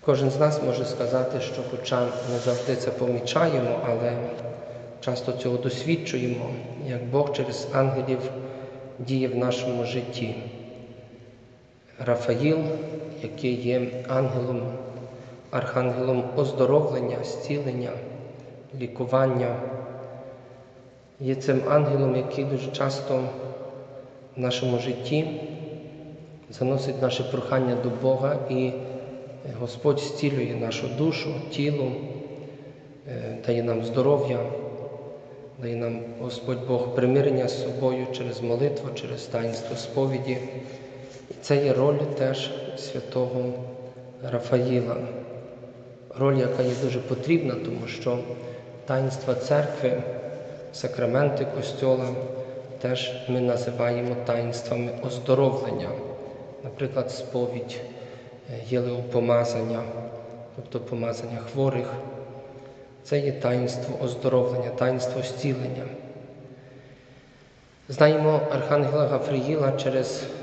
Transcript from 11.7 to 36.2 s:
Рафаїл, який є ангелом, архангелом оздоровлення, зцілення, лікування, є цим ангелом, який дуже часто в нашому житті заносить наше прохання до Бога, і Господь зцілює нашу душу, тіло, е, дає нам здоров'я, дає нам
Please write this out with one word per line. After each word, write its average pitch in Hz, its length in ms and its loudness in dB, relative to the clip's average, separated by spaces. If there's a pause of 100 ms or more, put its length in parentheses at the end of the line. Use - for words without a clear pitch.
Рафаїл, 123 520 4 (680)
який 123 320 -2
є 123 260 2 (260)
ангелом, 127 540 2 (920)
архангелом 127 720 2 (120)
оздоровлення, 131 880 4
зцілення, 127 680 -2 (880)
лікування, 123 760 4 (1600)
є 135 160 2
цим 131 340 4
ангелом, 139 460 6
який 131 280 0
дуже 131 280 -2
часто 135 520 0 (1120)
в 127 40 -10
нашому 123 400 2
житті 151 480 0 (1200)
заносить 131 520 0
наше 127 220 2
прохання 127 600 2
до 123 60 2
Бога, 131 480 2 (120)
і 127 220 2 (880)
Господь 135 400 2
зцілює 135 560 0
нашу 113 320 -2
душу, 131 480 0 (160)
тіло, 143 400 0 (1160)
е, 113 300 -6 (100)
дає 117 160 4
нам 117 220 2
здоров'я, 127 540 4 (1200)
дає 117 140 -2
нам 117 260 -2 (200)